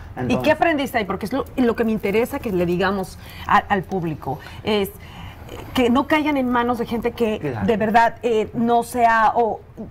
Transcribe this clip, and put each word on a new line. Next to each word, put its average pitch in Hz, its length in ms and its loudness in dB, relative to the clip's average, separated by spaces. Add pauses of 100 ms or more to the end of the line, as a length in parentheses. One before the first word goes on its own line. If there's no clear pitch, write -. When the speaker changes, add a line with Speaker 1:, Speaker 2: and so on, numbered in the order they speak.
(160)
Speaker 1:
¿Y - 0 -
qué - 60 -8 (120)
Speaker 2:
Entonces 294 200 4
Speaker 1:
aprendiste 302 440 0
ahí? 214 80 0
Porque 185 220 -4
es - 40 -8
lo, 269 140 -2 (120)
lo 240 180 4
que 240 80 2
me 220 80 2
interesa 220 480 0
que 220 120 -6
le 180 140 2
digamos 185 540 0 (280)
a-, 208 100 6 (120)
al 196 140 0
público, 160 560 -4 (240)
es 208 260 0 (840)
que 240 160 4
no 269 160 2
caigan 302 300 2
en 254 120 0
manos 240 300 0
de 226 80 -4
gente 233 240 -2
que 220 280 -2
Speaker 2:
Claro. 127 280 -2
Speaker 1:
de 220 100 4
verdad, 226 460 4
eh, 214 320 0
no 233 260 2
sea, 226 540 4
o 226 260 0 (300)